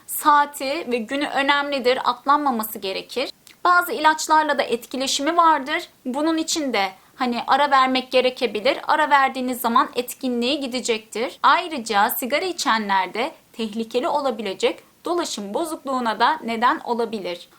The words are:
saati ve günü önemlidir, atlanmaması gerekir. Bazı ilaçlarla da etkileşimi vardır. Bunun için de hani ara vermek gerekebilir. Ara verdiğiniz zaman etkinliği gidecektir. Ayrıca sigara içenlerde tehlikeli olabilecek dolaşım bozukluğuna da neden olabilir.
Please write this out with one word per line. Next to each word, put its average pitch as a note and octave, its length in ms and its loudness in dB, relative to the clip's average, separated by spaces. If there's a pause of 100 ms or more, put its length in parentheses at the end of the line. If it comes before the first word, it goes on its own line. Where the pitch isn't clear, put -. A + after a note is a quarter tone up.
saati D4 840 0
ve A#3+ 60 0
günü C4+ 300 -4
önemlidir, C#4 720 0 (100)
atlanmaması B3+ 720 0
gerekir. G3 500 -6 (340)
Bazı F4 280 4
ilaçlarla D#4 640 2
da C4 60 0
etkileşimi C4+ 720 -2
vardır. D#4+ 520 2 (160)
Bunun D4+ 320 0
için D#4 360 -2
de G3 180 0 (240)
hani A#3+ 320 -2
ara C#4 240 4
vermek C4 400 2
gerekebilir. B3+ 640 0 (100)
Ara D4+ 220 2
verdiğiniz C4 520 2
zaman C4 340 2
etkinliği B3 640 -2
gidecektir. A#3 840 -4
Ayrıca B3+ 640 2
sigara C#4+ 360 -2
içenlerde G#3+ 840 -2 (220)
tehlikeli A3+ 540 -4
olabilecek B3 760 -2 (220)
dolaşım B3+ 480 -4
bozukluğuna C4 680 -4
da C#4 240 2
neden A#3 400 0
olabilir. G#3 760 -6